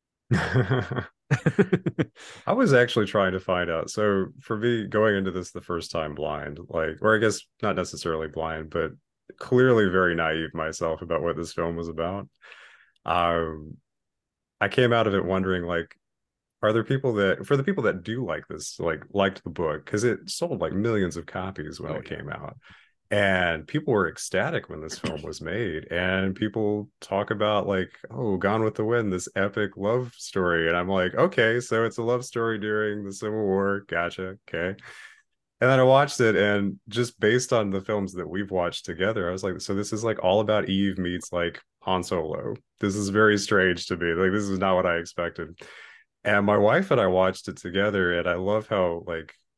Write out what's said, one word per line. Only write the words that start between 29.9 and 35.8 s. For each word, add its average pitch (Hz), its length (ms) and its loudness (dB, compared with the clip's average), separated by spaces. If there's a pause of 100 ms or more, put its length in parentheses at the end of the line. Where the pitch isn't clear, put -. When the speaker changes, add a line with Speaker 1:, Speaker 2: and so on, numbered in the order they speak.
Speaker 1:
story." 85 540 0
And 85 80 2
I'm 90 120 0
like, 92 260 2
"Okay, 123 460 2
so 113 240 0
it's 110 140 -4
a 120 40 -4
love 123 220 0
story 113 340 -4
during 107 460 -2
the 98 80 -10
Civil 107 300 -4
War. 98 460 2
Gotcha. 87 500 -4 (100)
Okay." 87 280 -4 (840)
And 127 100 6
then 135 80 6
I 131 60 6